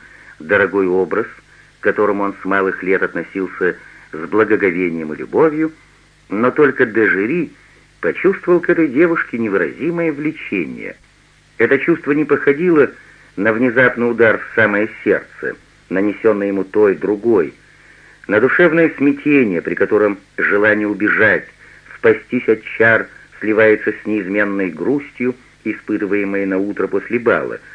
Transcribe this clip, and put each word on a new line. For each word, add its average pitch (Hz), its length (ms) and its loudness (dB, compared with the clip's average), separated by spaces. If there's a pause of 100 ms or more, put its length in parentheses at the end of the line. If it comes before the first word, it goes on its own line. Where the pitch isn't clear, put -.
(380)
дорогой 95 480 0
образ, 92 400 0 (540)
к - 20 -16
которому 101 420 0
он 98 160 -4
с - 40 -14
малых 95 380 -2
лет 92 200 0
относился 87 720 -4 (360)
с 78 160 -10
благоговением 90 840 0
и 76 40 -10
любовью, 156 560 0 (560)
но 113 220 -2
только 117 360 2
Дежери 107 680 -2 (480)
почувствовал 175 600 0
к - 80 -2
этой 165 200 2
девушке 156 500 0
невыразимое 117 720 -2
влечение. 110 840 -8 (600)
Это 120 220 4
чувство 151 340 0
не 147 120 0
походило 147 640 2 (460)
на 107 160 0
внезапный 120 580 2
удар 113 280 4
в - 160 -16
самое 107 360 2 (140)
сердце, - 520 -4 (320)
нанесенный 101 600 0
ему 98 160 -2
той, 101 300 2
другой, 101 600 0 (720)
на 104 120 2
душевное 160 560 4
смятение, 139 640 2
при 85 120 -4
котором 101 440 0 (180)
желание 104 500 0
убежать, 101 600 0 (500)
спастись 117 500 0
от 110 160 2
чар 110 460 2 (320)
сливается 107 520 2
с - 140 -18
неизменной 101 640 -2
грустью, 123 640 -4 (300)
испытываемой 101 800 -4
на 95 140 -2
утро 98 280 -4
после 101 320 -4
бала, 80 400 -2 (160)